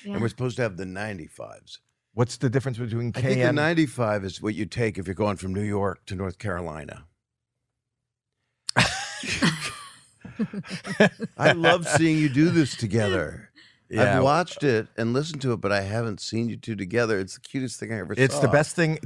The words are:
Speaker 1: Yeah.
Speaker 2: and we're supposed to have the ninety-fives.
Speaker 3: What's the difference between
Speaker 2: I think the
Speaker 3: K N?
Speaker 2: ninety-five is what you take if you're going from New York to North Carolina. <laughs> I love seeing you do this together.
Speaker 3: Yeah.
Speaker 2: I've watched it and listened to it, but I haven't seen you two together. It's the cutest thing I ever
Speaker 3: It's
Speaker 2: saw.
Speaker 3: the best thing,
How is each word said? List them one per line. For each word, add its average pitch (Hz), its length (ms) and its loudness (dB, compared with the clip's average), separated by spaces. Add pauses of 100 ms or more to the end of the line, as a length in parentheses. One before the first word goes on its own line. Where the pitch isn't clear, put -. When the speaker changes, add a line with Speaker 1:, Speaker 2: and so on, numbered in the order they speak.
Speaker 1:
Yeah. 202 80 -8
Speaker 2:
and 110 100 -2
we're 117 60 0
supposed 120 280 -6
to 127 60 -2
have 101 140 -2
the 92 100 -8
ninety-fives. 92 920 -12 (340)
Speaker 3:
What's 120 220 0
the 131 140 0
difference 123 280 0
between 120 380 -2
Speaker 2:
I 131 40 -4
think 127 80 2
the 131 60 2
Speaker 3:
K 127 80 2
N? 123 140 4
Speaker 2:
ninety-five 127 680 2
is 92 160 -8
what 104 140 -2
you 90 120 -4
take 90 320 -2
if 90 100 -6
you're 95 60 -4
going 104 240 0
from 95 160 -4
New 101 100 0
York 101 420 -2
to 101 80 -8
North 92 240 -6
Carolina. 85 680 -8 (1700)
<laughs> - 20 6 (2500)
I - 140 6
love 170 360 4
seeing 156 300 4
you 151 100 4
do 147 220 4
this 160 260 2
together. 95 720 -2 (400)
Speaker 3:
Yeah. 101 280 2
Speaker 2:
I've 90 80 4
watched 156 400 2
it 113 320 2
and 113 160 0
listened 147 300 -2
to 127 100 0
it, 107 60 -2
but 98 120 -2
I 101 120 2
haven't 107 380 -4
seen 113 280 -2
you 104 80 -6
two - 180 -8
together. 101 460 0
It's 95 140 -8
the - 60 -18
cutest 127 380 -8
thing 107 140 -10
I 113 60 -4
ever 92 180 -6
Speaker 3:
It's 131 200 4
Speaker 2:
saw. 147 40 0
Speaker 3:
the 139 80 4
best 143 260 2
thing, 160 320 2